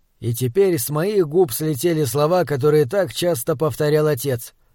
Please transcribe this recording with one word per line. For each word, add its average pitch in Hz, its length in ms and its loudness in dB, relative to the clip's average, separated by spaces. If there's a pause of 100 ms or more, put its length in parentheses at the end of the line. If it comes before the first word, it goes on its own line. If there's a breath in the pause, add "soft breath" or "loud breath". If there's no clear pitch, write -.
(200)
И 117 120 -4
теперь 156 460 2
с 117 100 -6
моих 170 400 0
губ 165 240 2
слетели 156 520 -2
слова, 151 400 2
которые 147 420 2
так 180 260 -2
часто 170 440 -2
повторял 151 500 0
отец. 139 480 -4 (200)